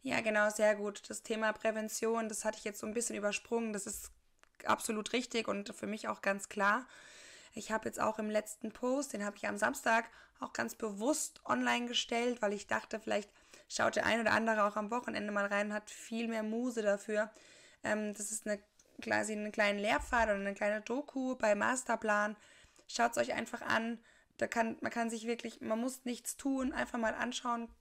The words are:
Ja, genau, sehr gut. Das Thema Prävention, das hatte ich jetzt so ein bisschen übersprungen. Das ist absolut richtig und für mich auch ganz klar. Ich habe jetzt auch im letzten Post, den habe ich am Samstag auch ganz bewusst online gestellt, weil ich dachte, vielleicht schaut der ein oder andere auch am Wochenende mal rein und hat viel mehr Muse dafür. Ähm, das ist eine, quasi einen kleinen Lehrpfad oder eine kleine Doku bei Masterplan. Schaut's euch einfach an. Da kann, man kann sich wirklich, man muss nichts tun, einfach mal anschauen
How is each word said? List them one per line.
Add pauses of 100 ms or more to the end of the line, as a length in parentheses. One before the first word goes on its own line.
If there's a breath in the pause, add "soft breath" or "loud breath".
Ja,
genau,
sehr
gut.
Das
Thema
Prävention,
das
hatte
ich
jetzt
so
ein
bisschen
übersprungen.
Das
ist (540)
absolut
richtig
und
für
mich
auch
ganz
klar. (680 loud breath)
Ich
habe
jetzt
auch
im
letzten
Post,
den
habe
ich
am
Samstag (300 loud breath)
auch
ganz
bewusst
online
gestellt,
weil
ich
dachte,
vielleicht (400 loud breath)
schaut
der
ein
oder
andere
auch
am
Wochenende
mal
rein
und
hat
viel
mehr
Muse
dafür. (520 loud breath)
Ähm,
das
ist
eine, (420)
quasi
einen
kleinen
Lehrpfad
oder
eine
kleine
Doku
bei
Masterplan. (500 loud breath)
Schaut's
euch
einfach
an. (400 soft breath)
Da
kann,
man
kann
sich
wirklich,
man
muss
nichts
tun,
einfach
mal
anschauen (120)